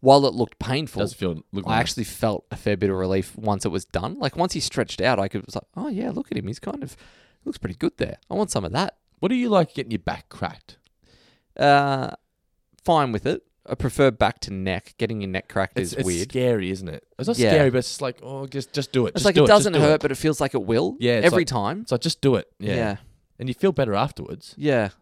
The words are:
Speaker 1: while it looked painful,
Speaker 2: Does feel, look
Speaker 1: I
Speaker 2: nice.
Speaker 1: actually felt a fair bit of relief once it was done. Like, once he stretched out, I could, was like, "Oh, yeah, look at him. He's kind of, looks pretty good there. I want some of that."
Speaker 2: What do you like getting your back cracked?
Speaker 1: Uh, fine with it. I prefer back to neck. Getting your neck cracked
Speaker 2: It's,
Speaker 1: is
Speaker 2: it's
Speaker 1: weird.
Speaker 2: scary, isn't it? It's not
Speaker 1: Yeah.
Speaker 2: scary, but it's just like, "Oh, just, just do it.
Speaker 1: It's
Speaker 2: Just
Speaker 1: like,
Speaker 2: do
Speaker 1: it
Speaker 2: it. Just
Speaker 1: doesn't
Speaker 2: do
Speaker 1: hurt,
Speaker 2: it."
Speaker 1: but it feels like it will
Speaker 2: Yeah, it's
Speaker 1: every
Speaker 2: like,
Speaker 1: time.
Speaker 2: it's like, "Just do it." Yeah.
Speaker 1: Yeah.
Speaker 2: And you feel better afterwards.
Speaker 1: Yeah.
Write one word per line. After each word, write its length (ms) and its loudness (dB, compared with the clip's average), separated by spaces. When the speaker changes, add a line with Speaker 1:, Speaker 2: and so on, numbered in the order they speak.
Speaker 1:
while 260 8
it 80 0
looked 260 -2
painful, 400 -4
Speaker 2:
Does 140 -4
feel, 280 -4
look 140 -6
Speaker 1:
I 40 -4
Speaker 2:
nice. 100 2
Speaker 1:
actually 240 -4
felt 480 -4
a 40 -12
fair 200 -2
bit 140 0
of 60 -2
relief 400 -2
once 280 -2
it 60 0
was 140 -4
done. 340 -6
Like, 180 -4
once 160 0
he 80 -6
stretched 400 -4
out, 180 2
I 100 0
could, 180 -8
was 100 -18
like, 80 -10
"Oh, 120 -8
yeah, 220 -6
look 200 -8
at 80 -6
him. 80 -8
He's 140 -10
kind 220 -10
of, 140 -14
looks 140 -10
pretty 180 -8
good 220 -4
there. 200 -6
I 40 -8
want 160 -2
some 140 -2
of 80 -6
that." 240 -2
Speaker 2:
What 100 2
do 60 4
you 140 0
like 260 4
getting 180 -6
your 80 -2
back 280 -8
cracked? 480 -10
Speaker 1:
Uh, 540 2
fine 260 2
with 160 -4
it. 160 -2
I 40 -2
prefer 360 2
back 300 0
to 120 -10
neck. 460 -6
Getting 220 -4
your 80 -6
neck 200 -6
cracked 300 -2
Speaker 2:
It's, 140 -4
Speaker 1:
is 60 -8
Speaker 2:
it's 80 -2
Speaker 1:
weird. 240 -2
Speaker 2:
scary, 400 0
isn't 180 -8
it? 160 -12
It's 100 -4
not 100 0
Speaker 1:
Yeah. 120 4
Speaker 2:
scary, 200 6
but 80 0
it's 100 -2
just 140 -10
like, 200 -6
"Oh, 240 -10
just, 260 -10
just 200 -4
do 140 2
it. 40 -2
Speaker 1:
It's 60 -14
Speaker 2:
Just 100 -2
Speaker 1:
like, 80 4
Speaker 2:
do 80 6
Speaker 1:
it 20 10
Speaker 2:
it. 40 6
Just 100 10
Speaker 1:
doesn't 160 2
Speaker 2:
do 60 4
Speaker 1:
hurt, 160 6
Speaker 2:
it." 60 0
Speaker 1:
but 100 0
it 40 -6
feels 240 0
like 140 -2
it 80 0
will 380 0
Speaker 2:
Yeah, 180 2
it's 80 4
Speaker 1:
every 140 4
Speaker 2:
like, 80 0
Speaker 1:
time. 340 -4
Speaker 2:
it's 100 -6
like, 80 0
"Just 200 -4
do 160 4
it." 220 -4
Yeah. 180 -4
Speaker 1:
Yeah. 200 -2
Speaker 2:
And 80 -8
you 60 -6
feel 180 0
better 220 0
afterwards. 600 -4
Speaker 1:
Yeah. 340 0